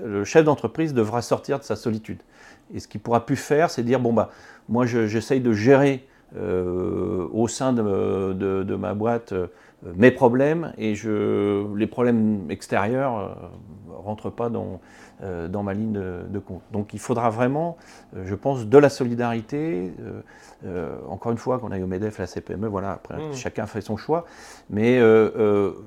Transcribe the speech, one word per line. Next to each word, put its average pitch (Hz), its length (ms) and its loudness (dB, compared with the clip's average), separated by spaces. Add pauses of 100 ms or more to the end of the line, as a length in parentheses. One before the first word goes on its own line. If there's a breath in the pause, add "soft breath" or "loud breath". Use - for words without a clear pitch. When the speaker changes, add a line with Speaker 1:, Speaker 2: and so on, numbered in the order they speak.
Speaker 1:
le 101 220 -2
chef 160 180 6
d'entreprise 151 520 0
devra 113 260 2
sortir 135 380 -2
de - 60 -14
sa 107 120 -4
solitude. 107 460 -6 (500 loud breath)
Et 101 80 -10
ce - 80 -14
qu'il 113 120 -12
pourra 120 260 2
plus 139 100 0
faire, 151 320 2
c'est 131 140 -4
dire, 123 180 2
bon, 117 140 2
bah, 101 160 2 (400 loud breath)
moi, 123 160 2
je, 117 200 2
j'essaye 113 340 0
de 120 120 2
gérer, 135 560 4 (260 soft breath)
euh, 92 960 -2
au 113 160 0
sein 131 280 0
de, 98 580 0
de, 95 300 -2
de 98 120 -4
ma 98 200 -4
boîte, 113 380 -2
euh, 90 160 -4 (460 loud breath)
mes 113 160 8
problèmes, 139 680 2
et 110 160 -2
je, 104 840 0
les 107 100 0
problèmes 110 640 0
extérieurs, 117 680 -2
euh, 95 160 -8 (600)
rentrent 104 360 -8
pas 117 180 -4
dans, 98 320 -6 (420 loud breath)
euh, 87 260 -8
dans 101 140 -4
ma 98 120 -4
ligne 107 180 -4
de, 92 360 -6
de 98 100 -6
compte. 95 240 -12 (100)
Donc, 104 220 -6
il 104 60 -10
faudra 120 300 0
vraiment, 135 460 -2 (400 loud breath)
euh, 95 80 -10
je 98 100 -4
pense, 127 320 -4
de 117 120 10
la 143 100 10
solidarité. 127 1120 -4
Euh, 104 220 -12 (420 loud breath)
euh, 85 320 -8 (120)
encore 98 240 -4
une 113 60 -2
fois, 127 200 -2
qu'on 107 120 -10
aille 95 120 -4
au 92 40 -4
medef, 95 320 -4
la 92 80 -4
C - 140 -10
P 90 140 -10
M 92 100 -6
E, 113 40 -2
voilà, 98 240 -4
après, - 240 -12
Speaker 2:
Hmm. 151 180 -8
Speaker 1:
chacun 113 320 -8
fait 104 160 -8
son 107 140 -6
choix. 170 280 -4 (460 loud breath)
Mais, 117 280 4
euh, 110 380 8
euh, 101 360 4 (140)